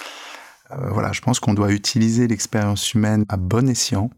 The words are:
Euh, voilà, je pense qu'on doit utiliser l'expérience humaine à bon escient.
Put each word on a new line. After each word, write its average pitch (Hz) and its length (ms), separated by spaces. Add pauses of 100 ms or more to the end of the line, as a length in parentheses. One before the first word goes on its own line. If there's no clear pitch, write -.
(720)
Euh, - 200
voilà, 101 200
je - 80
pense - 220
qu'on 107 120
doit 101 200
utiliser 113 540
l'expérience 104 680
humaine 107 340
à 101 80
bon 98 340
escient. 113 480